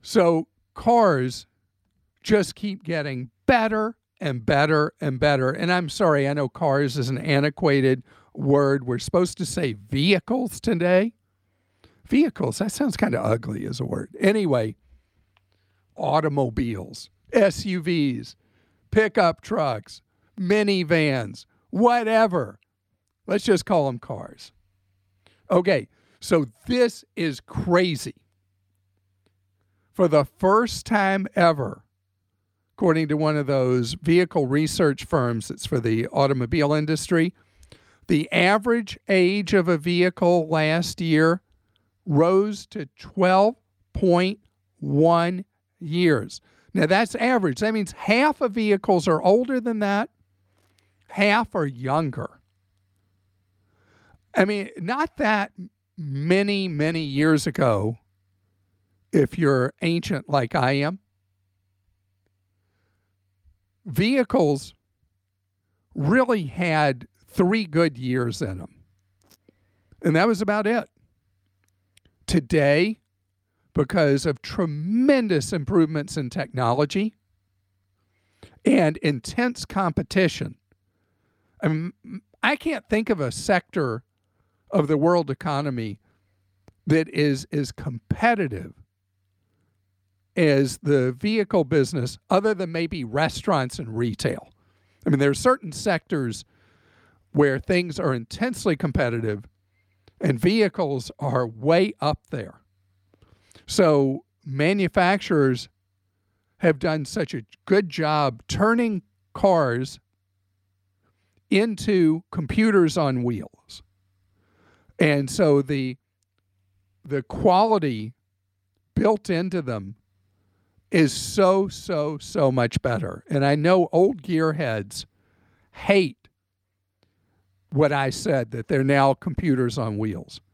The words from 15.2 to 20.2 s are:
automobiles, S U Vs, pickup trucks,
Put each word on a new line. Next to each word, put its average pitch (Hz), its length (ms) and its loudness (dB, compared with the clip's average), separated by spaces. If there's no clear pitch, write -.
automobiles, 139 1160 -2
S 196 360 2
U 185 120 -2
Vs, 147 560 -2
pickup 208 520 2
trucks, 143 600 -4